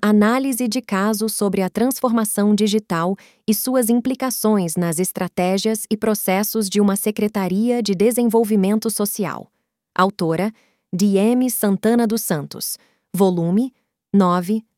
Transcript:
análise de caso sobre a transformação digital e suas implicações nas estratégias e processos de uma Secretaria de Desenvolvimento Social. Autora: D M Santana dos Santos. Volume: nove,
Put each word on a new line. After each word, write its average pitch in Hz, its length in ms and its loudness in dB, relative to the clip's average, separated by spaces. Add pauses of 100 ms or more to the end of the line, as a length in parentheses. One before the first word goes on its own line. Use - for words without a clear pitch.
análise 233 640 2
de 247 160 -4
caso 208 440 -2
sobre 196 360 -2
a 185 40 -2
transformação 226 840 0
digital 202 640 0 (320)
e 214 80 2
suas 254 340 0
implicações 233 840 0
nas 170 240 -2
estratégias 185 920 -2
e 220 80 -2
processos 208 720 -2
de 202 100 0
uma 196 160 4
Secretaria 214 880 -2
de 202 140 -2
Desenvolvimento 220 960 2
Social. 196 600 -6 (460)
Autora: 185 560 0 (400)
D 196 240 2
M 247 320 2
Santana 220 560 2
dos 220 160 -2
Santos. - 560 -6 (340)
Volume: 185 600 0 (400)
nove, 185 500 2 (140)